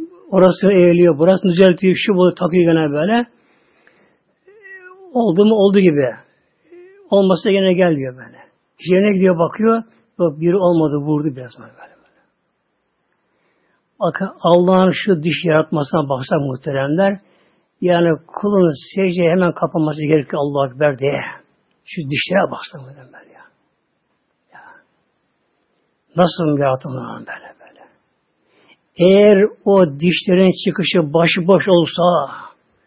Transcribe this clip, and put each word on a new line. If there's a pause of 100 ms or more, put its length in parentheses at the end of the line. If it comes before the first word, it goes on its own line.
(300)
orasını
eğiliyor,
burasını
düzeltiyor,
şu
bunu
takıyor
gene
böyle. (1900)
Oldu
mu
oldu
gibi. (1040)
Olmasa
gene
gelmiyor
böyle. (500)
Yerine
gidiyor,
bakıyor, (360)
yok
biri
olmadı,
vurdu
biraz
böyle,
böyle. (2000)
Bakın (100)
Allah'ın
şu
diş
yaratmasına
baksak
muhteremler, (600)
yani (180)
kulun
secdeye
hemen
kapanması
gerekiyor
Allahu
Ekber
diye. (640)
Şu (100)
dişlere
baksak
muhteremler
ya. (1080)
Ya. (1600)
Nasıl
yaratılmış
böyle
böyle. (1120)
Eğer (160)
o
dişlerin (120)
çıkışı
başıboş
olsa, (540)